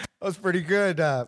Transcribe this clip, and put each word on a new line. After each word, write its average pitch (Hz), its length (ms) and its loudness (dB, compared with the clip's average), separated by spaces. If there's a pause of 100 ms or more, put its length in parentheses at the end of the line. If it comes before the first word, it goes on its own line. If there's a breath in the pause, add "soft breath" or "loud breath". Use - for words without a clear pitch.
(220 loud breath)
That - 60 -6
was 175 100 -4
pretty 185 240 0
good. 185 380 2
Uh, 135 280 0